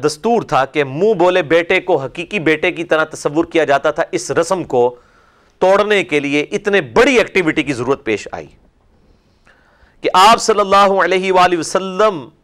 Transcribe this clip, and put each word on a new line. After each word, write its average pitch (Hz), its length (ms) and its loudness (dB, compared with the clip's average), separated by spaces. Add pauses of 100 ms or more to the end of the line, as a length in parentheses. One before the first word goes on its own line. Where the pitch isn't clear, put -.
دستور 214 360 -2
تھا 135 220 0
کہ 143 200 -2
منہ 160 300 -2
بولے 180 280 2
بیٹے 170 380 0
کو 185 160 -2
حقیقی 160 420 -8
بیٹے 156 340 -2
کی 156 120 -8
طرح 156 200 0
تصور 156 400 -4
کیا 160 200 0
جاتا 139 260 0
تھا، 165 120 -4 (100)
اس - 180 -6
رسم 165 340 -2
کو 123 320 0 (600)
توڑنے 202 460 2
کے 147 160 -2
لیے 143 300 -2
اتنے 202 300 -2
بڑی 214 340 2
ایکٹیویٹی 170 480 0
کی 139 100 -4
ضرورت 127 320 -4
پیش 107 280 -4
آئی 82 140 -12 (1500)
کہ - 140 -2
آپ 202 260 6
صلی 208 200 0
اللہ 196 160 2
علیہ 190 560 2
وآلہ 180 260 4
وسلم 185 720 -2 (160)